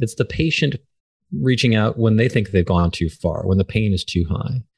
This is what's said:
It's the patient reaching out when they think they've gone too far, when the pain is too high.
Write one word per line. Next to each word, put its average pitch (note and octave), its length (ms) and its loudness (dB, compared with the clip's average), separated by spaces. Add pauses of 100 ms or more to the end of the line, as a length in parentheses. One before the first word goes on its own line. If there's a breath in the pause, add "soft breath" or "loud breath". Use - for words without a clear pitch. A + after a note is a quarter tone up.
It's A2+ 160 -4
the B2+ 80 0
patient D#3 520 -2 (560)
reaching B2+ 420 2
out A2 240 0
when A2 180 4
they A#2+ 120 4
think G#2+ 220 -2
they've F#2 160 2
gone F2 240 2
too E2+ 180 -2
far, D#2+ 380 -4
when F#2+ 120 2
the G2+ 60 2
pain G#2+ 280 -2
is F2 120 -2
too F2 240 -2
high. A2+ 340 -4 (160)